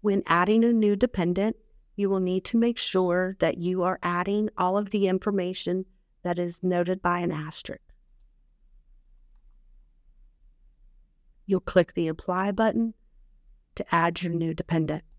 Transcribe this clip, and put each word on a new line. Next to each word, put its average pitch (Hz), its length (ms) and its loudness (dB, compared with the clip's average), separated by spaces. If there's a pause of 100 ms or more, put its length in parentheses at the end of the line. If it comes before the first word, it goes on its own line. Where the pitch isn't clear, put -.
When 202 240 2
adding 180 360 4
a 240 120 4
new 214 200 4
dependent, 196 640 0 (400)
you 202 140 0
will 190 100 2
need 185 240 -2
to - 140 0
make 233 180 2
sure 185 640 0
that - 180 2
you 180 260 -2
are 180 200 0
adding 190 560 -2
all 180 180 0
of 202 140 -2
the 196 180 2
information 185 800 -2 (360)
that 175 160 -2
is 175 240 -6
noted 180 380 0
by 175 200 0
an 165 120 -2
asterisk. 151 480 -10 (3750)
You'll 190 140 2
click - 340 2
the 165 140 -2
Apply 185 440 -2
button 220 400 0 (840)
to - 140 -8
add 170 320 0
your 170 120 -2
new 165 180 -2
dependent. 160 500 -2 (160)